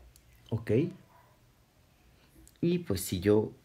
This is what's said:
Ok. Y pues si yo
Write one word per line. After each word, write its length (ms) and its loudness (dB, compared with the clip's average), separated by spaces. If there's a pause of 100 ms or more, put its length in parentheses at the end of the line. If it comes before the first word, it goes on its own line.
(480)
Ok. 220 -6 (1900)
Y 160 0
pues 240 -4
si 180 -4
yo 340 2 (100)